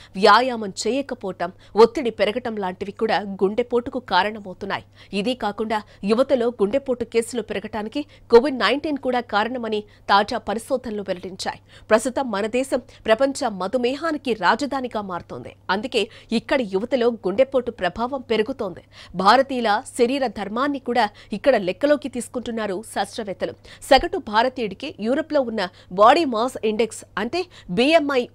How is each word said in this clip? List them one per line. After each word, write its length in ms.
వ్యాయామం 500
చేయకపోవటం, 680
ఒత్తిడి 280
పెరగటం 420
లాంటివి 380
కూడా 180
గుండెపోటుకు 580
కారణమవుతున్నాయి. 720
ఇది 220
కాకుండా 380
యువతలో 360
గుండెపోటు 460
కేసులు 340
పెరగటానికి 520
కోవిడ్ 320
నైన్టీన్ 420
కూడా 140
కారణమని 460
తాజా 360
పరిశోధనలు 640
వెల్లడించాయి. 500
ప్రస్తుతం 340
మన 100
దేశం 240
ప్రపంచ 500
మధుమేహానికి 720
రాజధానిగా 640
మారుతోంది. 420
అందుకే 280
ఇక్కడి 260
యువతలో 340
గుండెపోటు 440
ప్రభావం 400
పెరుగుతోంది. 520
భారతీయుల 460
శరీర 260
ధర్మాన్ని 500
కూడా 160
ఇక్కడ 140
లెక్కలోకి 500
తీసుకుంటున్నారు 600
శాస్త్రవేత్తలు. 520
సగటు 320
భారతీయుడికి 600
యూరప్లో 360
ఉన్న 120
బాడీ 220
మాస్ 220
ఇండెక్స్ 320
అంటే 180
బీఎంఐ 440